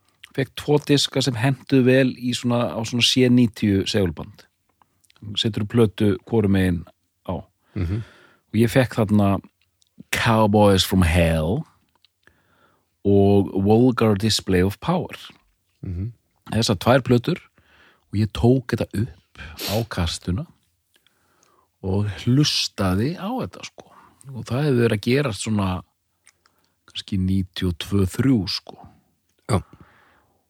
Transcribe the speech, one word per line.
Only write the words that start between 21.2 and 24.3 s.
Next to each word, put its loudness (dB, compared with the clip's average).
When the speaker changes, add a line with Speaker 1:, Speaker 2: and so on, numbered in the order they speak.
Speaker 1:
og -2
hlustaði 0
á -10
þetta, -8
sko. -20